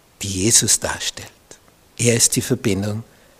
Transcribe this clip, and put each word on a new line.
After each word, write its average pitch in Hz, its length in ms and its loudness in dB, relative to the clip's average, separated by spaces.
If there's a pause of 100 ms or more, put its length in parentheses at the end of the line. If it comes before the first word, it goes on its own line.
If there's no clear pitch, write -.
(220)
die 98 60 -8
Jesus 101 540 2
darstellt, - 500 -6 (640)
er 120 200 4
ist - 180 2
die 123 60 0
Verbindung 104 640 -2 (360)